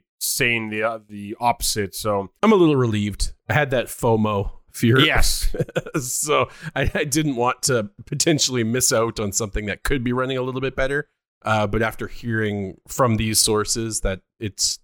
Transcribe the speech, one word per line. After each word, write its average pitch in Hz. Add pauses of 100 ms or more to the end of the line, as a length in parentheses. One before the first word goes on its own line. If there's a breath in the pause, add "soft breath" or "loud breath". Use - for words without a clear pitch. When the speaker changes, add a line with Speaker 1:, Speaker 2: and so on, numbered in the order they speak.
(180)
Speaker 1:
saying 117
the, 107
uh, 113 (100)
the 104
opposite. 117
So 101 (120)
Speaker 2:
I'm 214
a 208
little 160
relieved. 107 (160)
I -
had 147
that 120
fomo 107 (220)
fear. 120
Speaker 1:
Yes. -
Speaker 2:
<laughs> - (360)
So 135 (280 loud breath)
I, 135
I 160
didn't 147
want 120
to 117 (160)
potentially 135
miss 120
out 113
on 101
something 107
that 95
could 135
be 123
running 127
a 127
little 127
bit 131
better. 139 (360)
Uh, 107
but 110
after 110
hearing 104
from 120
these 110
sources 107
that 95 (200)
it's, -